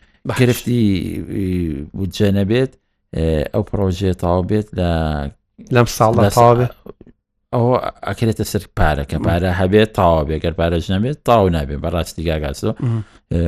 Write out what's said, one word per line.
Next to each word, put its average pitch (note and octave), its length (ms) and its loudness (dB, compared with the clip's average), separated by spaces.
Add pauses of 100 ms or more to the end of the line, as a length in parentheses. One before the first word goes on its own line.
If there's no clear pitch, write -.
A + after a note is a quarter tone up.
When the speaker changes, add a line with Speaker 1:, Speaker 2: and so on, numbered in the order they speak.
(260)
Speaker 1:
باش. - 140 -4
Speaker 2:
گرفتی، B2 440 2 (500)
ئێ، F2 640 -4
بودجە G2 400 0
نەبێت، A2+ 340 0 (420)
ئێ، D#2+ 120 -2 (280)
ئەو G#2 160 0
پرۆژەیە F#2+ 460 0
تاو F2+ 280 0
بێت G#2 240 -2 (120)
لە F2 100 0 (840)
Speaker 1:
لەم A#2+ 160 6 (100)
ساڵدا A2+ 260 4
Speaker 2:
لە G2+ 100 4
Speaker 1:
تاو A#2+ 220 6
بێ؟ B2 120 0 (840)
Speaker 2:
ئەوە A#2+ 240 2 (300)
ئەکرێتە A2 440 -2
سەر G2+ 120 -4 (120)
پارە، D2+ 340 0
کە D#2+ 80 -4
Speaker 1:
مم. - 80 -4
Speaker 2:
پارە F2 240 0 (120)
هەبێت G2+ 360 4
تاوە E2+ 300 4
بێ، D#2 160 -2
گەر E2 160 -2
پارەش E2+ 340 0
نەبێت A#2 320 -2
تاو G#2 240 4
نابێ، D2 340 -2
بەڕاستی E2 440 -6
گاگاسۆ. D#2 520 -4
Speaker 1:
مم. A2+ 240 -2 (280)
Speaker 2:
ئێ، E2+ 160 0